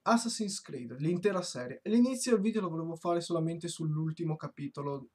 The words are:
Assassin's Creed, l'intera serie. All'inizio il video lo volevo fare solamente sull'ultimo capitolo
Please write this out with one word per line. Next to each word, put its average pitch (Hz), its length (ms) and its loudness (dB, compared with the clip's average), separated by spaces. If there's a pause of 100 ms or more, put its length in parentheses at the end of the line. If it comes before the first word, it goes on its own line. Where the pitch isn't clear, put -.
Assassin's 220 600 0
Creed, 123 380 -10
l'intera 180 420 2
serie. - 420 -8
All'inizio 247 500 4
il 208 60 4
video 214 220 2
lo 175 80 -2
volevo 165 260 -4
fare 170 240 2
solamente 170 480 -2
sull'ultimo 156 680 -2
capitolo 143 800 -8